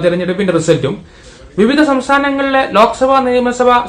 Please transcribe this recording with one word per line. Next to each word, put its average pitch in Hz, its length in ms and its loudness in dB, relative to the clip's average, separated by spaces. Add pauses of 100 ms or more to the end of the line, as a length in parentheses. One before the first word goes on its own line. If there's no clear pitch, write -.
തെരഞ്ഞെടുപ്പിന്റെ 180 520 -2
റിസൾട്ടും 160 380 0 (640)
വിവിധ 247 220 2 (100)
സംസ്ഥാനങ്ങളിലെ 269 720 0 (140)
ലോക്സഭാ, 233 400 2 (100)
നിയമസഭാ 247 500 0 (120)